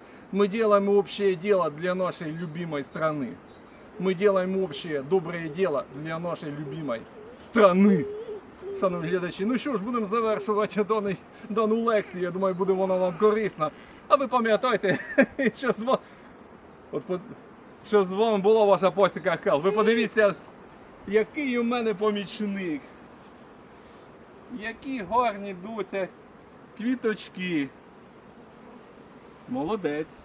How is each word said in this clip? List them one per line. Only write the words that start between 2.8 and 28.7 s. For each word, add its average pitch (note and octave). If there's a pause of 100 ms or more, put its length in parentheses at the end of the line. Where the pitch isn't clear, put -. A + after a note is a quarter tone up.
страны. D3+ (680)
Ми F#3
делаем F#3+
общее D#3
добре E3+
дело D#3 (200)
для E3
нашої E3
любимої C#3+ (420)
страны. F#3+ (760)
Шановні F3
глядачі, F3+
ну B3
що C4
ж, F3+
будемо A#3
завершувати G#3+
даний, G3+ (320)
дану A3
лекцію. G#3
Я F3
думаю, F#3+
буде F#3+
вона F#3
вам F3+
корисна. G#3 (360)
А D4
ви C4+
пам'ятайте, A3 (260)
<laughs> -
що B3+
з -
ва-, A#3+ (920)
от D3+
по-, F3+ (680)
що G#3
з F#3
вами G#3+
була G#3+
ваша F#3
пасіка F3+
Хел. D3+
Ви F#3+
подивіться, A3
с-, - (580)
який A#3+
у A#3+
мене A#3
помічник. G3 (1800)
Які A3+
гарні, G3+
доця, G3 (720)
квіточки. F#3 (1800)